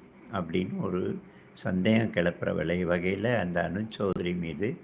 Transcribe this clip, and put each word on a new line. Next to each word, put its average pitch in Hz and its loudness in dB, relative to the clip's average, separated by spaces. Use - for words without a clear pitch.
அப்படின்னு 92 -2
ஒரு 92 -2
சந்தேகம் 107 2
கிளப்புற 90 0
விலை 85 0
வகையில 95 2
அந்த 87 0
அனுஜ் 101 -4
சௌத்ரி 90 0
மீது 87 -2